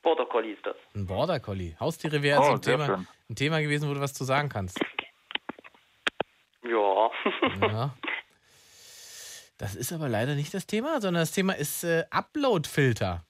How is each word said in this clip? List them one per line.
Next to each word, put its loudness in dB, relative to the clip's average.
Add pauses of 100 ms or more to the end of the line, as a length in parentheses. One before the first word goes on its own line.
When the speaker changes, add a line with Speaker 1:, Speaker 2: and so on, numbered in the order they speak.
Speaker 1:
Border 2
Collie -2
ist -12
das. -6 (200)
Speaker 2:
Ein -4
Border 0
Collie. -6
Haustiere -2
wäre 4
also 8
Speaker 3:
Oh, 4
Speaker 2:
ein -4
Speaker 3:
sehr 2
Speaker 2:
Thema, 0
Speaker 3:
schön. -2 (220)
Speaker 2:
ein -8
Thema 0
gewesen, 0
wo 0
du -4
was -2
zu -6
sagen 0
kannst. -6 (1800)
Speaker 1:
Ja. 4
<laughs> 0
Speaker 2:
Ja. 0 (1600)
Das -8
ist -6
aber -4
leider 2
nicht -4
das -6
Thema, -2
sondern 2
das -2
Thema 2
ist, -4
äh, 2
Upload-Filter. 2